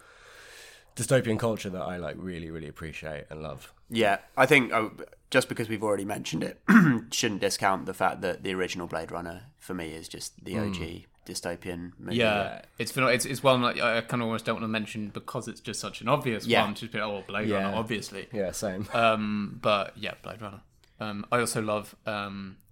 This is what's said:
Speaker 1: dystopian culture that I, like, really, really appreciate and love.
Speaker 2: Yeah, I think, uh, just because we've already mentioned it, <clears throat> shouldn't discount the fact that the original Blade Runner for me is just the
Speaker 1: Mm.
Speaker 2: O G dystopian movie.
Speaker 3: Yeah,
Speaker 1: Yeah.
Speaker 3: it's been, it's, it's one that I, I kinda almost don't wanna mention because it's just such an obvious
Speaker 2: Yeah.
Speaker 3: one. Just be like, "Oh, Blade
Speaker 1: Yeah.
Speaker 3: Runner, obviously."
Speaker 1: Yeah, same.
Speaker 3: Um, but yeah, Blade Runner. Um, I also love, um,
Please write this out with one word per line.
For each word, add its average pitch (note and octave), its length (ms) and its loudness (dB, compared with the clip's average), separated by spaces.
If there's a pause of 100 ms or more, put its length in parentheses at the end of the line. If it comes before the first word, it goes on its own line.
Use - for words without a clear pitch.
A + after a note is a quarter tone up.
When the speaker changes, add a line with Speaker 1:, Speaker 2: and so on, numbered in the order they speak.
(960)
Speaker 1:
dystopian A#2 420 2
culture G#2+ 300 -2
that F2 140 -6
I, F2 160 -4
like, D#2 200 -6
really, E2+ 320 -8
really D#2 180 -8
appreciate D2+ 600 -10
and D#2 120 -10
love. C#2 300 -10 (180)
Speaker 2:
Yeah, G#2+ 280 4 (180)
I C3+ 100 8
think, C3+ 260 6
uh, A2 160 2 (420)
just B2+ 200 4
because A2+ 180 -4
we've A2 160 -2
already G2+ 220 2
mentioned G2+ 360 -4
it, - 240 -6
<clears throat> D#3+ 460 6
shouldn't G#2 300 0
discount F#2+ 440 2
the F#2+ 80 -4
fact F2+ 280 2
that F2+ 220 -2
the F#2+ 100 -2
original F2+ 320 -2
Blade E2 260 -4
Runner F2 300 -8 (160)
for - 160 -8
me E2+ 180 -6
is D#2+ 160 -12
just - 360 -12
the F#2 100 -6
Speaker 1:
Mm. G#2 160 -2
Speaker 2:
O - 20 -4
G F2 340 -8 (200)
dystopian F2 720 -6
movie. G2+ 180 -4
Speaker 3:
Yeah, A2 180 4 (100)
Speaker 1:
Yeah. G#1 180 -8 (160)
Speaker 3:
it's A2 140 -4
been, C3 120 2
it's, B2 220 4
it's B2+ 160 -4
one B2+ 180 6
that A#2+ 180 2
I, A2+ 200 4
I - 20 2
kinda A#2+ 240 -2
almost A2+ 220 -2
don't A#2+ 100 2
wanna A2+ 120 -4
mention G#2+ 420 -4
because G#2 380 -8
it's - 120 -10
just - 200 -8
such G2+ 200 -8
an A2+ 80 -4
obvious B2 380 0
Speaker 2:
Yeah. A2 180 6
Speaker 3:
one. G2+ 100 -2
Just A2 180 -10
be A2+ 60 -2
like, G#2 80 0
"Oh, G2+ 200 -4
Blade G#2+ 240 -2
Speaker 1:
Yeah. G2 140 2
Speaker 3:
Runner, G2+ 120 0
obviously." G#2+ 560 -4
Speaker 1:
Yeah, F#2+ 200 -2
same. G2 420 -4
Speaker 3:
Um, G#2+ 680 2
but G#2 380 2
yeah, G2+ 240 -6
Blade G#2 180 -12
Runner. G2+ 220 -12 (360)
Um, G#2 320 -6
I B2 100 6
also A#2 200 0
love, G#2+ 340 -2 (120)
um, G2+ 500 -6 (160)